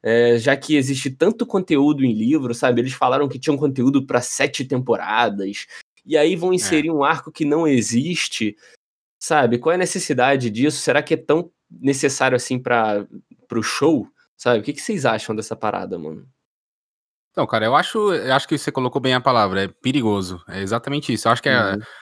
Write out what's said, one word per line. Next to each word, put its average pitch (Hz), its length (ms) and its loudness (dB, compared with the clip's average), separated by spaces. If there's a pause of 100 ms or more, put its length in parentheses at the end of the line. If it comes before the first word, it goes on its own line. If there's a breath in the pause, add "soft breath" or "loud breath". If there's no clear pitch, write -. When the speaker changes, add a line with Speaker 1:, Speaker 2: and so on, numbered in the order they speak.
Speaker 1:
é, 120 360 4
já 135 200 2
que 151 180 -2
existe 135 340 0
tanto 196 360 0
conteúdo 147 580 0
em 120 100 2
livro", 120 420 0
sabe? 123 260 2
Eles 131 120 -4
falaram 139 340 0
que 131 120 -8
tinham 143 180 0
conteúdo 135 480 0
pra 123 160 0
sete 135 440 -4
temporadas, 104 1040 -2 (380 loud breath)
e 151 120 0
aí 160 180 4
vão 180 160 0
Speaker 2:
É. 185 40 2
Speaker 1:
inserir 165 360 0
um 147 120 0
arco 156 280 -2
que - 140 -4
não 156 220 2
existe, 120 880 0 (640 soft breath)
sabe? 123 400 2
Qual 160 120 0
é 175 40 2
a 185 40 0
necessidade 135 720 0
disso? 131 300 0
Será 143 240 0
que 160 100 -2
é 156 40 0
tão 165 340 -2 (180)
necessário 131 680 0
assim 123 240 -2
pra, 110 460 0 (420)
pro 113 160 -2
show, 139 440 0 (300)
sabe? 120 220 0
O 104 40 -8
que 143 100 -6
que - 80 -12
vocês 180 240 -4
acham 110 300 -2
dessa 107 200 -8
parada, 95 440 -6
mano? 78 260 -12 (1040)
Speaker 2:
Então, 139 140 -2
cara, 110 200 0
eu 123 100 2
acho, 208 380 2
eu 127 200 0
acho 139 140 0
que 151 100 -2
você - 140 -6
colocou 127 300 -2
bem 127 120 2
a 127 60 4
palavra, 104 440 2
é 98 40 -4
perigoso, 104 800 -2
é - 140 -8
exatamente 120 500 -4
isso. 113 160 0
Eu 113 60 6
acho 131 100 -4
que 147 60 0
a, 110 240 2
Speaker 1:
Uhum. 104 80 -4 (200 loud breath)